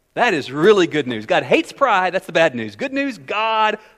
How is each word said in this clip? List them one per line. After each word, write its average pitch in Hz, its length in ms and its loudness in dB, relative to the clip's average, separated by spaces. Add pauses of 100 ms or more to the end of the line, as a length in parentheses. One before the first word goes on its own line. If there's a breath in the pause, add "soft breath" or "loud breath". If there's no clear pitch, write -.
(140)
That 226 200 0
is 127 180 -4
really 175 360 4
good 147 180 -2
news. 110 220 -6
God 160 160 2
hates 220 280 -2
pride. 190 400 2
That's 185 140 -4
the - 60 -14
bad 165 240 2
news. 110 200 -8
Good 262 180 -8
news, 269 260 -4
God 214 580 -2 (200 loud breath)